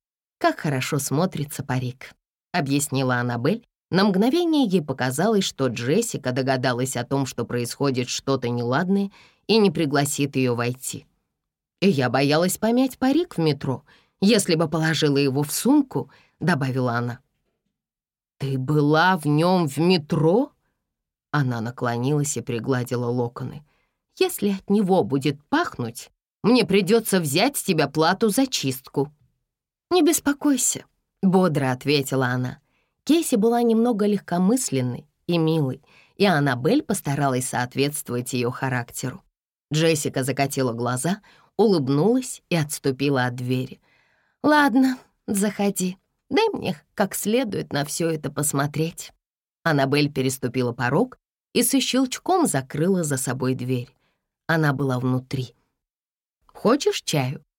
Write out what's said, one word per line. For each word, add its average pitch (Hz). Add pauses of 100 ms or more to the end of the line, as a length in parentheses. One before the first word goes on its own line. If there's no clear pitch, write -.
(380)
как 320
хорошо 143
смотрится 151
парик», 127 (380)
объяснила 139
Аннабель. 123 (240)
На 190
мгновение 262
ей 180
показалось, 151
что -
Джессика 127
догадалась 131
о 123
том, 139
что 120
происходит 123
что-то 131
неладное, 165 (360)
и 214
не 202
пригласит 143
её 127
войти. 120 (720)
«И 190
я 131
боялась 147
помять 247
парик 285
в -
метро, 147 (360)
если 196
бы 165
положила 156
его 139
в 147
сумку», 277 (280)
добавила 131
она. 120 (1160)
«Ты 135
была 151
в 147
нём 165
в 131
метро?» 170 (800)
Она 131
наклонилась 123
и -
пригладила 123
локоны. 123 (540)
«Если 359
от 190
него 190
будет 139
пахнуть, 277 (320)
мне 226
придётся 196
взять 170
с -
тебя 156
плату 175
за 262
чистку». 139 (800)
«Не 359
беспокойся», 285 (380)
бодро 170
ответила 135
она. 127 (460)
Кейси 311
была 233
немного 226
легкомысленной 185 (180)
и 175
милой, 160 (340)
и 185
Аннабель 151
постаралась 139
соответствовать 127
её 123
характеру. 127 (500)
Джессика 147
закатила 135
глаза, 123 (360)
улыбнулась 190
и 175
отступила 139
от 123
двери. 127 (600)
«Ладно, 269 (280)
заходи. 202 (320)
Дай 440
мне - (140)
как 190
следует 202
на 143
всё 165
это 151
посмотреть». 147 (520)
Аннабель 143
переступила 127
порог 139 (360)
и 240
со 269
щелчком 269
закрыла 165
за 143
собой 127
дверь. 123 (540)
Она 156
была 131
внутри. 127 (920)
«Хочешь -
чаю?» 135 (140)